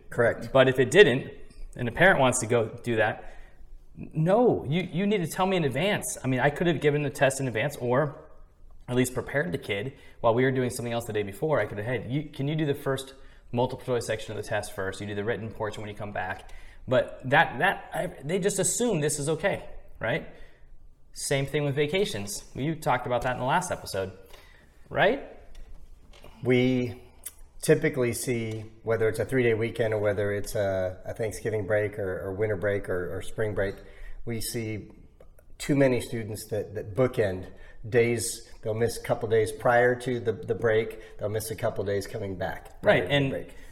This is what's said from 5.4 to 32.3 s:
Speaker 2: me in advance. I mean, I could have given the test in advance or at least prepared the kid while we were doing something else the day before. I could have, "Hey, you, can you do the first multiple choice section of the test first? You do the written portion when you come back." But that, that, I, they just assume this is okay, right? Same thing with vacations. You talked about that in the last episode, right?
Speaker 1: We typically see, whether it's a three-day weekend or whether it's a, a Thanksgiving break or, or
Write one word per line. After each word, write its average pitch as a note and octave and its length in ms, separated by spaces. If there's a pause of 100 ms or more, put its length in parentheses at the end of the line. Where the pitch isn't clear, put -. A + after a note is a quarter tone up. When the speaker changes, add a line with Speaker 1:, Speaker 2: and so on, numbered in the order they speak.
Speaker 2:
me F#3+ 100
in E3 80
advance. D3 580
I - 40
mean, C3 120
I C#3+ 120
could E3+ 160
have E3+ 160
given D3 200
the C#3+ 60
test C#3 320
in C3+ 80
advance A2+ 280
or C3 380 (760)
at B2+ 60
least B2+ 200
prepared D3+ 380
the D3 60
kid G#2+ 360 (260)
while A2+ 140
we B2+ 100
were C3+ 60
doing B2+ 180
something A#2 240
else A#2 140
the G#2 80
day G#2 80
before. B2 380
I G#2 40
could G#2 140
have, G#2 80
"Hey, A#2+ 200
you, C#3+ 180
can - 220
you D#3 80
do D#3 120
the C#3 80
first - 400 (380)
multiple A#2+ 340
choice A#2+ 200
section A2 300
of G2+ 60
the - 40
test G#2 280
first? F#2+ 260
You G#2 60
do G2+ 80
the G2+ 100
written A2 260
portion G#2+ 300
when G#2 80
you G#2 80
come G2+ 160
back." F#2+ 380 (360)
But - 380
that, C3 360
that, - 340
I, D#3+ 160 (120)
they E3 160
just F#3+ 200
assume G3 420
this C#3+ 180
is C#3+ 120
okay, D#3+ 340 (340)
right? B2+ 300 (840)
Same C#3 320
thing D3 180
with C#3 100
vacations. D3 680 (100)
You C#3+ 200
talked B2+ 320
about B2 160
that B2+ 120
in A#2 40
the B2 80
last E3 240
episode, F#2+ 400 (800)
right? G#3 320 (1200)
Speaker 1:
We B2 580 (600)
typically C#3+ 520
see, A2 520 (180)
whether A2+ 260
it's G#2+ 120
a G#2 40
three-day A#2+ 300
weekend A2 400
or G#2 60
whether G2+ 320
it's G2+ 240
a, F#2+ 480
a G2+ 100
Thanksgiving G#2+ 540
break G#2 320
or, F#2 240
or G2 80